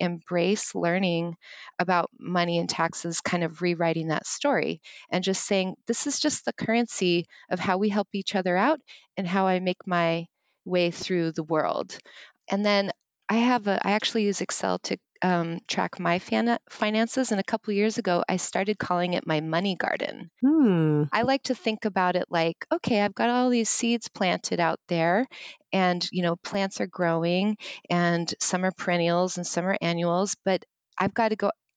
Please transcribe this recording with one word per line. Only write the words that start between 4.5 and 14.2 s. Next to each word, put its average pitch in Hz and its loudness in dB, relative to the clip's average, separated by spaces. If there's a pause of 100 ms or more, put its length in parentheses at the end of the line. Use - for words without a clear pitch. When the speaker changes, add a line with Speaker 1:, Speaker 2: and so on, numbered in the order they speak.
Speaker 1:
and 180 0
just 190 -2
saying, 190 0 (120)
"This 233 -4
is 277 -4
just - -2
the - -6
currency 190 0 (220)
of 180 -2
how 185 0
we 208 2
help 202 0
each 196 -4
other 180 2
out 277 2 (340)
and 175 -4
how 190 2
I 185 2
make 185 -2
my 170 0 (400)
way 180 2
through 170 -2
the 156 -4
world." 156 0 (520)
And 202 0
then 202 2 (380)
I 208 2
have 233 2
a, 196 2
I 190 2
actually 214 0